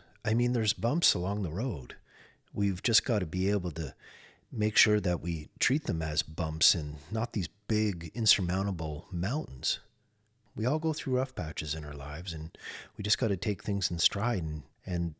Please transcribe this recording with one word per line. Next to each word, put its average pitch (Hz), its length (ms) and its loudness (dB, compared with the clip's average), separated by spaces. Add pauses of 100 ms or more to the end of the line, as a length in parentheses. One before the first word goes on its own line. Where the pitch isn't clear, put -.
(260)
I 107 80 4
mean, 120 200 4
there's 110 200 2
bumps 127 400 2
along 98 300 0
the 80 80 -2
road. 80 440 -4 (580)
We've 101 280 0
just - 240 2
got 110 140 2
to 92 60 2
be 90 260 0
able 90 200 0
to - 220 -6 (580)
make 107 260 0
sure 107 220 6
that 90 220 2
we 80 280 -2 (100)
treat - 260 0
them 82 160 0
as 78 200 0
bumps 78 540 0
and 73 200 -4 (160)
not 110 220 -2
these 87 160 -2 (180)
big, 101 460 0
insurmountable 92 1000 0
mountains. 90 680 -2 (760)
We 110 120 0
all 143 100 2
go 160 160 0
through 127 220 0
rough 131 180 0
patches 78 400 -4
in 78 100 -4
our 73 120 -8
lives, 73 380 -8
and 78 220 -8 (400)
we 101 80 -6
just 101 140 2
got 117 120 2
to 98 80 4
take 104 260 -2
things 101 260 0
in 85 80 -2
stride. 101 460 0
And, 76 180 -2 (240)
and 87 340 0